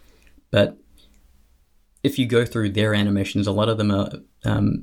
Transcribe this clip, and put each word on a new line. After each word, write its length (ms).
but 260
if 140
you 80
go 180
through 260
their 240
animations, 520
a 60
lot 160
of 100
them 140
are, 180
um, 380